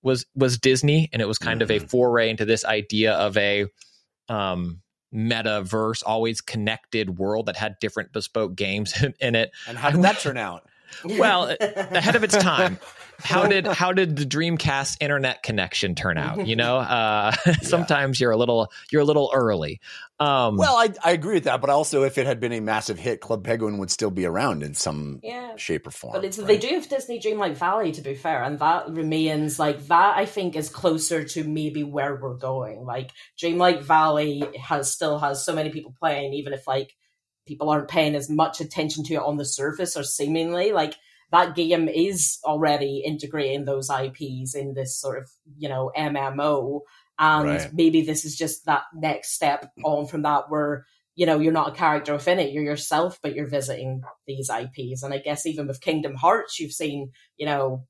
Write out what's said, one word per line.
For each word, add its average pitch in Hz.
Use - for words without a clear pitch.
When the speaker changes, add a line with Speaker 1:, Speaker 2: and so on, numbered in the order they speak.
Speaker 1:
was, 131
was 131
Disney, 147
and 113
it 107
was 107
kind 113
of 110
a 107
Speaker 2:
Mm-hmm. -
Speaker 1:
foray 120
into 110
this 107
idea 107
of 98
a, 101
um, 90
metaverse, 110
always 113
connected 107
world 104
that 101
had 107
different 107
bespoke 104
games 101
<laughs> -
in, 135
in 120
it. 113
Speaker 2:
And 120
how 147
did 165
that 208
turn 135
out? 95
Speaker 1:
Well, 180
ahead 196
of 220
its 208
time. 185
Speaker 3:
<laughs> -
Speaker 1:
How 185
did, 196
how 185
did 185
the 143
Dreamcast 147
internet 143
connection 95
turn 90
out? 73
You 113
know, 120
uh, 110
<laughs> -
Speaker 2:
Yeah. 175
Speaker 1:
sometimes 139
you're 120
a 110
little, 117
you're 151
a -
little 147
early. 98
Um, 131
Speaker 2:
Well, 254
I, 226
I 170
agree 175
with 160
that, 127
but 135
also 143
if 135
it 127
had 120
been 117
a 117
massive 107
hit, 104
Club -
Penguin 110
would 95
still 107
be 92
around 90
in 73
some 73
Speaker 3:
Yeah. 240
Speaker 2:
shape -
or -
form, -
Speaker 3:
But 190
it's, 196
Speaker 2:
right? 202
Speaker 3:
they 208
do 233
have 349
Disney 262
Dreamlight 208
Valley, 180
to 160
be 139
fair, 135
and 143
that 156
remains, 156
like, 147
that 180
I 196
think 180
is 156
closer 160
to -
maybe 151
where 143
we're 127
going. 127
Like, 127
Dreamlight 170
Valley 151
has, 139
still 151
has 143
so 165
many 156
people 147
playing, 143
even 139
if, 135
like, 135
people 151
aren't 147
paying 156
as 139
much 156
attention 156
to 156
it 147
on 147
the 147
surface 151
or 139
seemingly. 165
Like, 160
that 170
game 165
is 175
already 147
integrating 143
those 135
I 135
Ps 131
in 139
this 131
sort 131
of, 131
you 147
know, 131
M 147
M 135
O. 143
And 156
Speaker 2:
Right. 147
Speaker 3:
maybe 160
this 156
is 151
just -
that 147
next 156
step 147
on 147
from 151
that 147
where, 147
you 170
know, 156
you're 160
not 151
a 151
character 147
within 175
it, 139
you're 151
yourself, 151
but 143
you're 143
visiting 131
these 135
I 120
Ps. 127
And 139
I 139
guess 147
even 151
with 131
Kingdom 151
Hearts, 175
you've 147
seen, 143
you 151
know 135